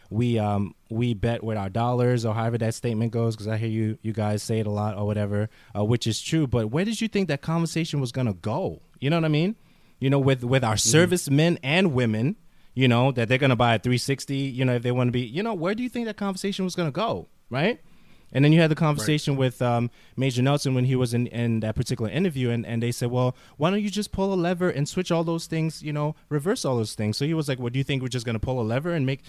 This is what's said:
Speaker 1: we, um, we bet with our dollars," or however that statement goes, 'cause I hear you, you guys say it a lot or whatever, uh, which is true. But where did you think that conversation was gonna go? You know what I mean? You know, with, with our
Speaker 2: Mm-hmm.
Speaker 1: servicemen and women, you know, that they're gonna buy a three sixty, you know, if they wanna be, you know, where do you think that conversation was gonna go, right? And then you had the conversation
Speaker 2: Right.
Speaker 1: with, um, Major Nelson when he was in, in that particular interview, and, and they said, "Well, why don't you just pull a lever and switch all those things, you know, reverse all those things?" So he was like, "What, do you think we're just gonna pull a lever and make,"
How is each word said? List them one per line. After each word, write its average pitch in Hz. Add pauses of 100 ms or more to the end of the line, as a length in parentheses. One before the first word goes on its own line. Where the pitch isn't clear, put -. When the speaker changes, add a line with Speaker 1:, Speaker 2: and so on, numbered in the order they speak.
(100)
Speaker 1:
we, 117
um, 101 (160)
we 117
bet 117
with 110
our 98
dollars," 123
or 107
however 117
that 113
statement 113
goes, 117
'cause 104
I 110
hear 113
you, 110
you 110
guys 107
say 110
it 107
a 104
lot 104
or 104
whatever, 104 (260)
uh, 104
which 117
is 110
true. 160
But 117
where 143
did 220
you 220
think 190
that 139
conversation 160
was 120
gonna 123
go? 107 (180)
You 127
know 170
what 160
I 156
mean? 160 (420)
You 135
know, 139
with, 131
with 127
our 110
Speaker 2:
Mm-hmm. -
Speaker 1:
servicemen 165
and 160
women, 120 (380)
you 127
know, 123
that 117
they're 127
gonna 131
buy 117
a -
three 123
sixty, 139
you 135
know, 123
if 120
they 123
wanna 123
be, 123
you 127
know, 226
where 180
do 233
you 254
think 233
that 214
conversation 196
was 175
gonna 165
go, 156 (200)
right? 151 (520)
And 139
then 151
you 165
had 160
the 156
conversation 151
Speaker 2:
Right. 135
Speaker 1:
with, 127
um, 120 (240)
Major 123
Nelson 139
when 127
he 127
was 123
in, 120
in 117
that 107
particular 113
interview, 135
and, 117
and 117
they 120
said, 123
"Well, 127 (220)
why 156
don't 208
you 208
just 202
pull 196
a -
lever 180
and 143
switch 185
all 170
those 165
things, 160
you 151
know, 147 (120)
reverse 143
all 131
those 110
things?" 107
So 139
he 165
was 151
like, 127
"What, 120
do 131
you 135
think 139
we're 127
just 117
gonna 113
pull 127
a 110
lever 143
and 143
make," 135